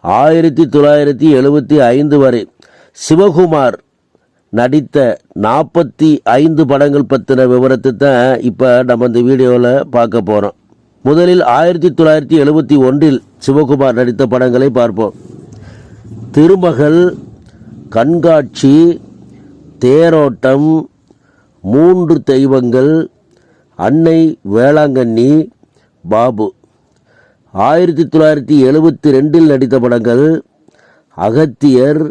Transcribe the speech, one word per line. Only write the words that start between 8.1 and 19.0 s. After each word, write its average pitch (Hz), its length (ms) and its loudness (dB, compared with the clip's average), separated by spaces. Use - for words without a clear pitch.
இப்ப 127 200 -2
நம்ம 120 200 0
இந்த 120 200 0
வீடியோல 123 440 0
பார்க்க 117 340 -2
போறோம். 104 260 -2
முதலில் 175 360 2
ஆயிரத்தி 170 420 0
தொள்ளாயிரத்தி 156 460 0
எழுபத்தி 151 340 0
ஒன்றில் 143 300 0
சிவகுமார் 135 540 0
நடித்த 120 360 -2
படங்களை 127 420 0
பார்ப்போம். 110 400 -4
திருமகள், 165 640 2
கண்காட்சி, 147 760 0